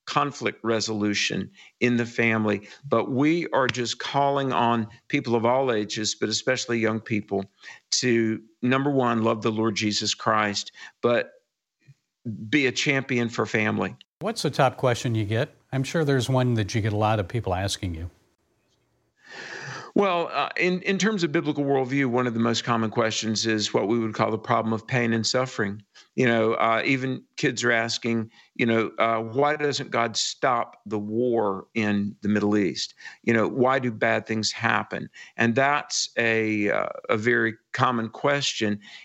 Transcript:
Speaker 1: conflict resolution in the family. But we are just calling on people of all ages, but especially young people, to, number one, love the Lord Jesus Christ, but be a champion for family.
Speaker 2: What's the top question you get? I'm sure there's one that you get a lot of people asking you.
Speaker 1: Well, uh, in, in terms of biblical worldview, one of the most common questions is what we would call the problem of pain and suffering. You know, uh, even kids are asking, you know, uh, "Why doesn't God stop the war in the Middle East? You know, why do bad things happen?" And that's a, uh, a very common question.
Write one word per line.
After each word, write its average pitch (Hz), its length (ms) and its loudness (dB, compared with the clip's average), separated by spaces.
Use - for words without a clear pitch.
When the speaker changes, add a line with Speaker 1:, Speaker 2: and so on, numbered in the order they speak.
Speaker 1:
conflict 139 580 -2
resolution 104 880 -2
in 123 180 4
the 117 80 0
family. 110 640 0
But 107 220 0
we 151 380 2
are 131 180 2
just 117 320 -4
calling 139 520 0
on 117 360 2
people 123 260 0
of 113 100 2
all 131 260 2
ages, 107 440 -2
but 104 140 -2
especially 120 500 -2
young 110 200 0
people, 101 460 -4
to, 117 500 2
number 135 280 2
one, 120 340 2
love 113 200 0
the 117 80 0
Lord 110 240 0
Jesus 104 380 -2
Christ, 107 580 0
but - 320 2
be 143 160 2
a 123 60 2
champion 127 580 0
for 117 160 -2
family. 104 500 0
Speaker 2:
What's 220 220 -6
the 160 80 -2
top 131 280 2
question 123 360 0
you 110 120 0
get? 113 280 -2
I'm 135 100 -2
sure 160 220 0
there's 135 240 2
one 127 240 2
that 107 200 0
you 117 80 0
get 107 120 0
a 104 40 0
lot 107 220 2
of 92 80 -2
people 104 260 -4
asking 92 400 -4
you. 82 160 -8
Speaker 1:
Well, 180 360 2
uh, 139 260 -2
in, 180 260 0
in 196 160 -2
terms 202 240 0
of 156 80 -2
biblical 147 320 -2
worldview, 139 420 0
one 123 220 0
of 113 80 -2
the 113 40 0
most 113 240 0
common 113 280 0
questions 110 560 -2
is 110 260 0
what 113 140 2
we 117 100 2
would 110 160 -2
call 107 160 0
the 110 80 0
problem 110 340 0
of 110 140 -2
pain 120 260 0
and 113 140 0
suffering. 110 560 -2
You 127 120 4
know, 113 260 4
uh, 113 320 2
even 131 380 -2
kids 120 280 -2
are 120 80 4
asking, 113 580 0
you 120 140 0
know, 113 320 2
uh, 113 220 2
"Why 139 340 0
doesn't 143 340 -2
God 117 260 -2
stop - 680 -2
the 104 140 -4
war 107 760 0
in 104 480 0
the 101 80 0
Middle 104 280 2
East? - 360 -2
You 117 100 4
know, 110 140 4
why 131 320 2
do 123 120 -2
bad 110 360 0
things 110 240 -2
happen?" - 580 -2
And 113 200 2
that's 139 600 0
a, 110 540 0
uh, 50 200 0
a 110 80 2
very 113 380 2
common 120 360 0
question. 135 720 0